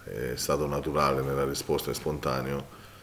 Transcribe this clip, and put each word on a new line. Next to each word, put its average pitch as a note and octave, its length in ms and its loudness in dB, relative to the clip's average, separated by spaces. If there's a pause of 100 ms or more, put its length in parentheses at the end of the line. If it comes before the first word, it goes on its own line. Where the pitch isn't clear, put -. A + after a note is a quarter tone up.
eh, B1 300 -4
è - 20 -4
stato D2 300 2
naturale C#2+ 560 2
nella C2+ 220 2
risposta, C#2 460 0
è B1 40 0
spontaneo, C2+ 840 -2 (260)